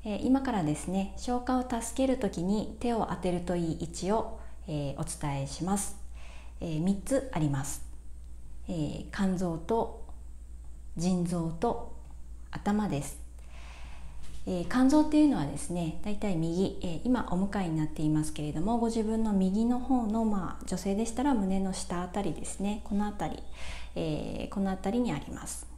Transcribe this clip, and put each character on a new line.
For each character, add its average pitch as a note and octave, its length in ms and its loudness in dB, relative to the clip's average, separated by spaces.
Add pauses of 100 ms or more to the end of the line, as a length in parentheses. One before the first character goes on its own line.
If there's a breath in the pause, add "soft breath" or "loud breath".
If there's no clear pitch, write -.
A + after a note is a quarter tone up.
え G#3 120 -4
ー、 - 100 -4
今 C4 160 6
か A#3 100 0
ら F#3 120 2
で D3+ 120 2
す - 120 -8
ね、 F#3+ 300 0
消 B3 220 0
化 B3+ 200 2
を - 20 0
助 B3 160 -2 (180)
け C4 120 4
る B3+ 100 4
と G3+ 140 0
き E3 100 -4
に G3+ 380 0
手 A#3+ 120 0
を A3 200 2
当 F#3+ 40 0
て F#3 160 0
る F3+ 100 0
と F3 140 0
い E3 180 0
い E3 80 -4
位 - 20 -2
置 F3+ 300 -2
を、 - 260 0 (280 loud breath)
え C#3+ 300 -2
ー、 - 20 -8
お D#3 40 -2
伝 C#3 400 -2
え - 20 -2
し - 180 -6
ま F#3+ 140 2
す。 - 180 -2 (640 loud breath)
え F3+ 60 -4
ー、 D#3 160 0
三 G3 240 2
つ - 280 2
あ - 40 0
り D3+ 140 4
ま C3+ 120 0
す。 - 200 -4 (840)
え - 40 -6
ー、 D#3 420 -2
肝 F#3+ 240 2
臓 E3+ 220 0
と - 480 -2 (920)
腎 F3 260 2
臓 E3 280 0
と - 440 -2 (540)
頭 G#3 400 2
で C#3 140 0
す。 - 160 -8 (1300 loud breath)
え C4+ 140 0
ー、 A#3 60 -2
肝 C4 220 6
臓 D4+ 120 10
っ D4+ 100 6
て D4+ 100 8
い D4+ 40 10
う C#4+ 40 8
の A3+ 80 4
は D3 80 2
で D#3+ 140 -4
す - 100 -4
ね、 E3+ 340 -2
だ G#3 60 -2
い G#3 60 2
た G#3 120 0
い F#3+ 80 2
右、 E3 460 2
え - 60 -4
ー、 E3 160 -2
今 A#3+ 260 2
お - 80 2
向 G3 120 2
か G3+ 120 0
い E3+ 80 0
に D#3+ 80 2
な D#3 60 2
っ D#3 40 2
て - 140 -2
い D3+ 80 4
ま D#3 140 4
す D#3 100 0
け D#3 80 -4
れ D3 120 -2
ど D#3 80 0
も、 A3+ 180 2
ご A#3 80 2
自 A3+ 160 2
分 A3 200 2
の G#3+ 100 4
右 F#3+ 320 4
の B3 120 4
方 B3 300 2
の、 A3 180 2
ま G3 340 2
あ、 - 60 -8
女 F3+ 140 -2
性 G3 160 0
で A3+ 100 2
し - 60 -4
た B3+ 100 0
ら C#4 140 6
胸 F#3+ 240 4
の F#3+ 140 0
下 F3+ 280 -2
あ F3+ 60 -4
た D4+ 160 -2
り D#3 100 0
で - 120 -4
す - 140 -6
ね、 G#3 260 0
こ G3+ 100 -2
の G#3 100 4
あ G#3 60 -2
た E3+ 160 -4
り、 - 160 -6 (500 loud breath)
え D#3 560 -2
ー、 - 0 -
こ G3+ 120 -2
の G3 100 2
あ F#3+ 60 -2
た G3 120 -2
り A#3+ 100 2
に A3 140 2
あ D3 60 -2
り - 120 -8
ま - 140 -10
す。 - 220 -8 (100)